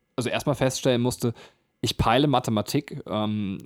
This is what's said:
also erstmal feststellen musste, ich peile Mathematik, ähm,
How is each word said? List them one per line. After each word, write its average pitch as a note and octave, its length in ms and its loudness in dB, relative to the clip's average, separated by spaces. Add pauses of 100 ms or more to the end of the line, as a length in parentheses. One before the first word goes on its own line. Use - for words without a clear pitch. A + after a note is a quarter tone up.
(160)
also A#2 140 -2
erstmal A#2+ 240 -2
feststellen B2+ 480 0
musste, A#2+ 320 0 (480)
ich - 160 -2
peile B2+ 280 4
Mathematik, C3 800 0
ähm, G#2+ 600 -2